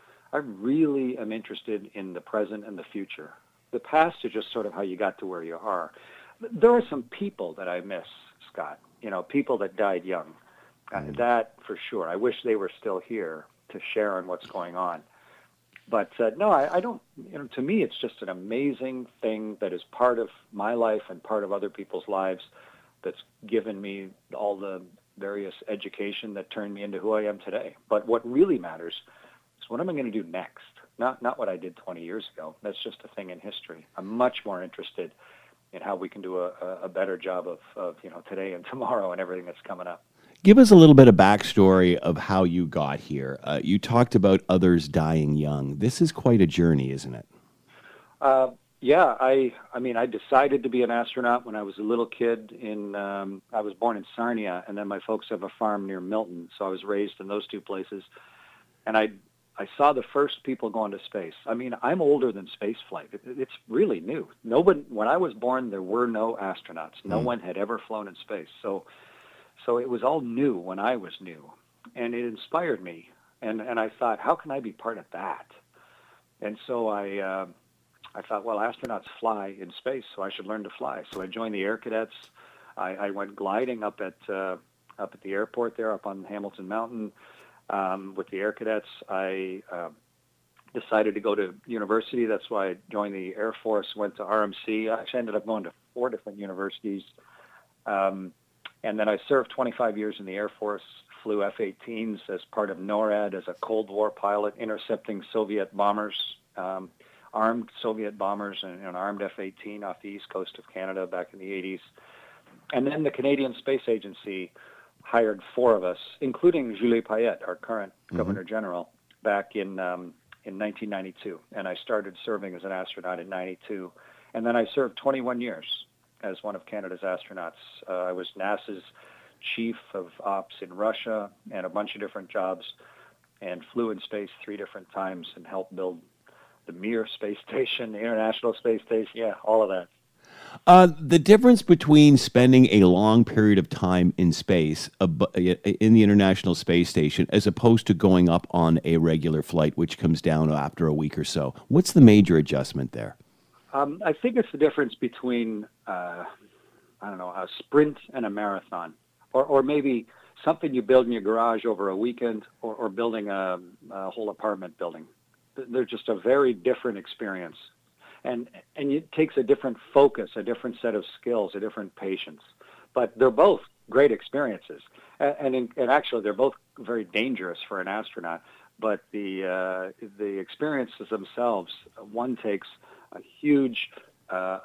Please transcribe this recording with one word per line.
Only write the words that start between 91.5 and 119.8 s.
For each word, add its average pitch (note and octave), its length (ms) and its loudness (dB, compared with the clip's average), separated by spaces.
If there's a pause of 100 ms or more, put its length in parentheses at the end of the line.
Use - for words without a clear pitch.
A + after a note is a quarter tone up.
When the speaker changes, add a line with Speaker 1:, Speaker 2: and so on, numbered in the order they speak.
Speaker 1:
university. A2 580 -2
That's G#2+ 240 -4
why G2 200 -2
I F2 60 -6 (160)
joined G#2 220 -4
the F#2+ 220 -10
Air G#2+ 260 -6
Force, G#2+ 340 -4
went G#2 220 -6
to G#2 60 -8
R G#2+ 180 0
M G2+ 140 -4 (100)
C. A2 240 -4
I A2+ 100 -2
actually - 200 -6
ended A2+ 160 -4
up G#2 100 -4
going G#2+ 200 -4
to - 60 -14 (220)
four B2 160 -4
different G#2 300 -12
universities. G2 640 -8 (840)
Um, F#2+ 480 -2 (500)
and A2 160 -4
then G#2+ 80 0
I G#2 200 0
served C3 240 0
twenty-five A#2+ 440 -4
years G#2+ 220 -6
in G2+ 80 -16
the F#2+ 100 -10
Air G2+ 140 -4
Force, G#2 320 -8 (400)
flew G#2 220 -4
F G2+ 160 -6
eighteens A2 600 -8 (100)
as F#2 120 -8 (100)
part G#2 200 -4
of F2 60 -12
norad G#2 580 -2
as F#2 120 -10
a F2+ 140 -10
Cold A2 300 -4
War G#2 180 0
pilot, G#2 480 -4
intercepting G#2+ 720 -8
Soviet G#2 460 -4
bombers. G2+ 380 -2 (420)
Um, F#2+ 320 -8 (440)
armed A2+ 360 -2 (120)
Soviet G#2+ 360 -6
bombers G2+ 460 -6
and F#2+ 220 -16
an F2+ 100 -12
armed G2 260 -6
F G2 180 -10
eighteen G#2 440 -14
off F#2 180 -12
the G2+ 80 -14
east G2 200 -16
coast - 280 -10
of - 160 -20
Canada F#2+ 340 -8
back F2+ 260 -8
in F#2+ 60 -20
the F#2+ 120 -12
eighties. F#2+ 280 -8 (920)
And B2+ 140 0
then D3+ 160 -4
the C#3+ 80 0
Canadian C3+ 440 0
Space C3+ 320 -6
Agency G2 640 -6 (520)
hired A2 380 0 (140)
four B2 200 4
of F#2 80 -2
us, F2+ 140 -4 (240)
including C#3 540 0
Julie A#2 260 2
Payette, A2 460 -2
our F2+ 80 -6
current G2+ 380 -8 (140)
Speaker 2:
Mm-hmm. F2+ 100 -8
Speaker 1:
Governor F#2 260 -4
General, F2+ 460 -8 (340)
back G2+ 320 -2
in, F#2+ 240 -6
um, F2+ 340 -6 (300)